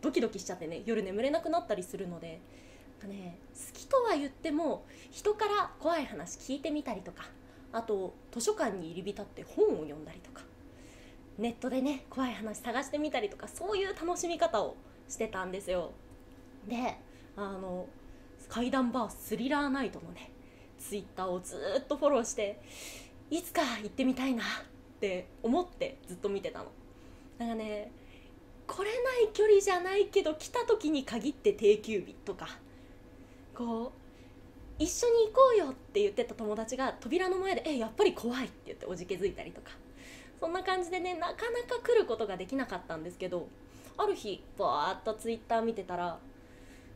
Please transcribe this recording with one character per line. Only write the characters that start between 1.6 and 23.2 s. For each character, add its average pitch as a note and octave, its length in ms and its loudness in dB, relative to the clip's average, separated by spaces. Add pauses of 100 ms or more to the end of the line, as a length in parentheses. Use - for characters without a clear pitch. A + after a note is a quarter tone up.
っ E4+ 80 -4
た A3 60 0
り F#3 80 -2
す F3+ 140 -10
る F#3 120 -6
の E3+ 100 -8
で、 E3 220 -12 (640)
な G3+ 60 -12
ん - 20 -8
か G3+ 60 -10
ね、 F3+ 200 -12 (160)
好 - 200 -14
き - 160 -16
と C5 160 8
は G#4+ 100 4
言 C#4+ 140 2
っ - 20 -8
て - 220 -4
も、 D4 320 2 (260)
人 - 240 0
か G#4+ 120 2
ら G#4 340 2
怖 E4 180 2
い C4+ 80 -2
話 F3 320 -10
聞 C4+ 200 -4
い - 20 -14
て D#4+ 100 -2
み D4 140 -2
た A#3+ 100 -4
り F#3+ 60 -6
と F3+ 100 -12
か、 - 140 -14 (480)
あ A3+ 100 -2
と、 G3 320 -2 (160)
図 A#3+ 100 -6
書 G#4+ 140 4
館 B3 220 0
に E3+ 160 -8
入 F#3 100 -8
り F#3+ 80 -6
浸 G3+ 140 -8
っ - 20 -8
て - 160 -14
本 G4+ 240 4
を - 20 8 (100)
読 D3+ 180 -6
ん D#3 80 -12
だ D#3+ 80 -14
り - 80 -16
と - 100 -18
か、 - 120 -16 (960)
ネ A3 120 -2
ッ A#3 60 -2
ト B3 140 -8
で C4 140 0
ね、 C4+ 260 -2
怖 B3+ 200 -2
い A#3 40 -4
話 G#3 260 -8
探 A#3+ 260 -2
し C#4 80 -8
て D4 60 0
み D4+ 120 0
た B3+ 80 0
り G#3+ 100 0
と - 80 -12
か、 - 120 -12
そ G4 260 -4
う - 20 2
い F#4+ 80 2
う F#4+ 40 0
楽 F4 280 -2
し F4 120 -2
み E4+ 100 -2
方 D#4+ 240 4
を - 140 -4 (320)
し - 80 -10
て A3+ 100 0
た F#3+ 180 -4
ん F3+ 60 -6
で F#3+ 100 -6
す G3 120 -6
よ。 F3+ 180 0 (800)
で、 A#3 280 -2 (400)
あ G3+ 180 -6
の、 F#3 340 -6 (600)
怪 B3 220 -2
談 B3+ 220 2
バ A#3 160 0
ー - 20 -12
ス - 260 -6
リ A#3 120 0
ラ C#4+ 140 2
ー C#4+ 60 0
ナ C4+ 140 0
イ G3 80 -2
ト - 100 -10
の E3+ 120 -12
ね、 - 180 -16 (480)
Twitter F#3+ 500 -6
を F3+ 120 -2
ず - 160 -10
ー G3+ 240 0
っ C4+ 60 -2
と D4 100 0
フ D4+ 100 2
ォ - 40 8
ロ C4 100 6
ー A#3+ 40 2
し - 120 -6
て、 G#3 240 -2 (680)